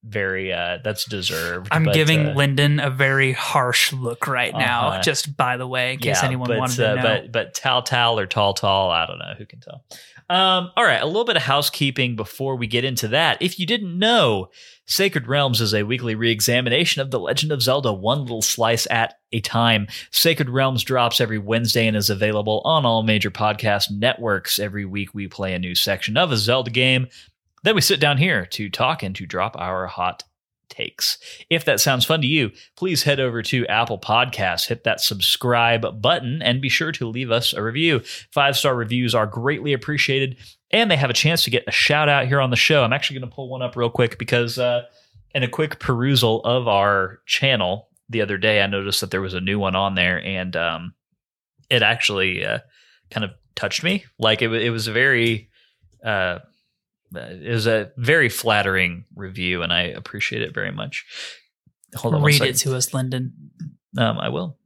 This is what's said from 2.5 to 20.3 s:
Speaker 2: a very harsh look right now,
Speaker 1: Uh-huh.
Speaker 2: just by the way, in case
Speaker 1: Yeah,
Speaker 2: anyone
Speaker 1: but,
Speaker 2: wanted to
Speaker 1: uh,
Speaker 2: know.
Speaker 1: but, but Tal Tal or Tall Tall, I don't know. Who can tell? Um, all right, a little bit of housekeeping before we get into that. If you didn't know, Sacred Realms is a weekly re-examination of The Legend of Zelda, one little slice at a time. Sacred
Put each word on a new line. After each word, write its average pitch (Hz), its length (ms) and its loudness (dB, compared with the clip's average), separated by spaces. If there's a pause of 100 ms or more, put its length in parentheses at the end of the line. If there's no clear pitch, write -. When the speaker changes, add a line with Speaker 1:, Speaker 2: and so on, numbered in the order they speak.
Speaker 2:
a 139 100 0
very 135 440 2
harsh - 580 0
look 123 360 -6
right 123 260 -2
now, 120 360 0
Speaker 1:
Uh-huh. 95 120 -2
Speaker 2:
just 139 340 -2
by 123 220 0
the 127 100 -6
way, 127 260 -2
in 135 60 -8
case 92 220 0
Speaker 1:
Yeah, - 60 2
Speaker 2:
anyone 127 200 -2
Speaker 1:
but, 113 120 0
Speaker 2:
wanted 127 180 0
to 110 140 2
Speaker 1:
uh, 107 40 2
Speaker 2:
know. 127 80 -2
Speaker 1:
but, 110 300 0
but 110 200 -2
Tal 127 300 0
Tal 117 340 2
or 98 80 0
Tall 101 280 2
Tall, 95 360 2
I 82 160 2
don't - 140 -12
know. - 180 -12
Who 107 80 -16
can - 140 -20
tell? - 240 -20 (460)
Um, 185 480 2
all 233 80 4
right, 131 160 4
a - 40 0
little 202 200 0
bit 226 100 0
of 156 60 4
housekeeping 135 760 0
before 131 400 -6
we 120 120 -4
get 120 180 0
into 120 240 -4
that. 143 320 2
If 175 180 -2
you 180 60 -2
didn't 190 340 -2
know, 165 500 2 (360)
Sacred 185 420 0
Realms 135 320 0
is 107 140 0
a 104 100 2
weekly 117 320 -4
re-examination 120 840 0
of 135 100 -4
The 127 80 -2
Legend 135 320 -2
of 139 100 -2
Zelda, 131 300 0
one 107 300 0
little 117 200 -6
slice 113 480 0
at 117 260 0 (180)
a 113 80 -2
time. 113 460 2 (240)
Sacred 156 380 2